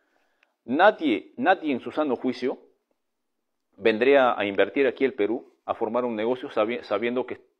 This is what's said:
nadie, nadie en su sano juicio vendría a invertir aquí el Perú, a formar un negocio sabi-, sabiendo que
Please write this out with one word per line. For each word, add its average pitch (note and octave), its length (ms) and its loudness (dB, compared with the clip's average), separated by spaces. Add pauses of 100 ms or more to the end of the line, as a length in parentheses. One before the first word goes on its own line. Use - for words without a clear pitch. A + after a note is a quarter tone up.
(640)
nadie, D3+ 720 0
nadie D#3+ 360 0
en - 80 -4
su A#2+ 120 -12
sano D3 240 -2
juicio B2+ 420 -4 (1160)
vendría A#2+ 600 4
a G2+ 80 0
invertir G2 400 2
aquí B2 180 0
el B2+ 80 0
Perú, G#2 340 -2 (200)
a G#2 80 -4
formar A#2 300 -4
un A#2+ 120 -4
negocio B2 340 -4
sabi-, A#2 320 -2
sabiendo A#2+ 440 -4
que G#2 120 -12 (220)